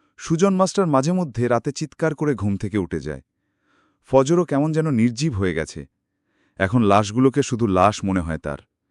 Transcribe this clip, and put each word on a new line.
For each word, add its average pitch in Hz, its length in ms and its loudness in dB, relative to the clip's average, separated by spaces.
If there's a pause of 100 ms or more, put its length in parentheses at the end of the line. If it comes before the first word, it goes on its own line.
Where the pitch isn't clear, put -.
(180)
সুজন 185 360 0
মাস্টার 185 320 2
মাঝে 143 260 2
মধ্যে 131 360 -2
রাতে 120 240 -2
চিৎকার 151 420 -4
করে 147 200 -2
ঘুম 101 220 -2
থেকে 101 220 -4
উঠে 87 220 -4
যায়। 69 220 -10 (840)
ফজরও 139 400 4
কেমন 147 280 -2
যেন 156 180 -2
নির্জীব 123 440 0
হয়ে 92 200 0
গেছে। 78 320 -8 (720)
এখন 95 260 2
লাশগুলোকে 110 600 2
শুধু 120 240 -2
লাশ 98 380 2
মনে 95 160 0
হয় 80 180 -6
তার। 71 200 -8 (320)